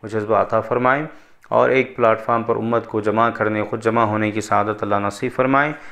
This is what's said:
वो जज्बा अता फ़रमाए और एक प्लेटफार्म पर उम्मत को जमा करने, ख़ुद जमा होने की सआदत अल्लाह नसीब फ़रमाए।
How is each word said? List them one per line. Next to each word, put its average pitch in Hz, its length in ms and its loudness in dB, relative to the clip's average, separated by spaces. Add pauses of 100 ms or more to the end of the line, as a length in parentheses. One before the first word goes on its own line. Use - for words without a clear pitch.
वो 110 60 -10
जज्बा 107 300 2
अता 110 220 2
फ़रमाए 127 460 0 (440)
और 120 200 4
एक 127 240 0
प्लेटफार्म 113 480 2
पर 113 140 0
उम्मत 113 280 -2
को 110 160 -4
जमा 110 300 2
करने, 107 320 -2
ख़ुद 110 180 -6
जमा 113 220 2
होने 107 280 0
की 107 100 -4
सआदत 104 420 0
अल्लाह 101 160 0
नसीब 101 320 -4
फ़रमाए। 139 420 0 (180)